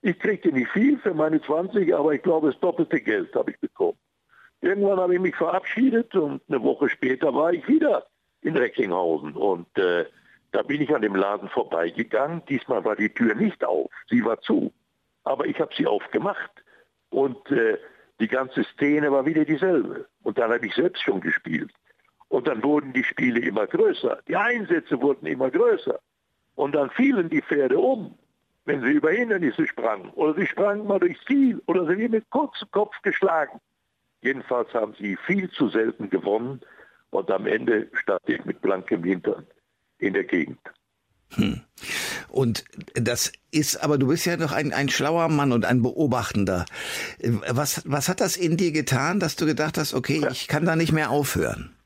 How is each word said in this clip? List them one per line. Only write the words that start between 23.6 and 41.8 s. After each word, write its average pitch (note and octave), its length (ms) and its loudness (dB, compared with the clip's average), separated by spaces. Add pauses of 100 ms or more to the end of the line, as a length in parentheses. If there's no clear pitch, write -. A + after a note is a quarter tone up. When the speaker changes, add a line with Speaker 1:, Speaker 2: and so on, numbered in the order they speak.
Speaker 1:
größer. E3+ 600 2
Die E3 80 -2
Einsätze F#3 640 0
wurden C#3 260 0
immer C3+ 240 -2
größer. A3+ 480 2 (560)
Und C#3+ 200 -2
dann C#3+ 160 2
fielen A#3 400 2
die D3+ 120 0
Pferde C#3 360 2
um, B3+ 380 0 (480)
wenn C#3+ 180 -2
sie A#2+ 100 2
über D3+ 180 4
Hindernisse F#3+ 560 0
sprangen. G#2+ 440 -4
Oder D3+ 240 0
sie G3 120 -2
sprangen G#3 400 -2
mal G3 140 2
durchs E3+ 240 0
Ziel. C4+ 420 4
Oder F3 200 2
sie F3 100 0
wurden A3+ 160 -2
mit A3 180 -2
kurzem - 400 -4
Kopf G#3 320 0
geschlagen. E3+ 560 0 (600)
Jedenfalls B2 520 -2
haben G#2+ 280 -2
sie G2+ 160 -4
viel F#3 340 -4
zu - 180 0
selten A2 400 -2
gewonnen. A2 520 -2 (500)
Und F#2+ 200 -2
am F#2+ 160 -2
Ende A2 480 0
stand - 320 -2
ich - 180 -4
mit - 160 -8
blankem F#2 420 -2
Hintern F#2+ 440 -2 (520)
in G2 160 -2
der F#2+ 100 0
Gegend. - 360 -2 (760)
Speaker 2:
Hm. - 260 -2 (680)